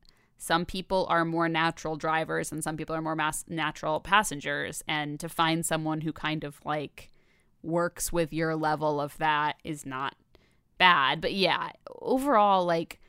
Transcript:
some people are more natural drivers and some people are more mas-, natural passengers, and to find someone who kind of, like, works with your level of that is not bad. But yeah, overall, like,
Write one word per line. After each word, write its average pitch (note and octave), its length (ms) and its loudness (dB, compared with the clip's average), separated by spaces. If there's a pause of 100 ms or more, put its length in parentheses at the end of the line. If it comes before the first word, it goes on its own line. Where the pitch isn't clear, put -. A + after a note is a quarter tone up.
(380)
some E3+ 280 0
people F#3 420 -2
are E3+ 160 2
more E3 240 0
natural D#3+ 460 0
drivers D#3+ 560 -2
and D#3 140 -6
some D#3 120 -4
people D#3+ 200 -6
are D#3+ 60 -4
more D#3+ 120 -2
mas-, D#3 320 -2
natural D#3 540 -2
passengers, D3 880 0
and D3 320 -4
to E3 80 -8
find E3 360 2
someone D#3 360 -2
who D#3 120 -4
kind D#3 300 -4
of, C#3+ 220 -12
like, D3 480 -6 (500)
works E3+ 500 -2
with E3+ 200 0
your D#3+ 240 0
level D3+ 440 0
of D3 180 -6
that D3+ 440 2
is D#3 240 -10
not C3+ 300 -6 (640)
bad. D#3+ 420 6
But F3+ 120 -2
yeah, E3+ 380 0 (300)
overall, G#3 640 4
like, E3+ 320 -2 (100)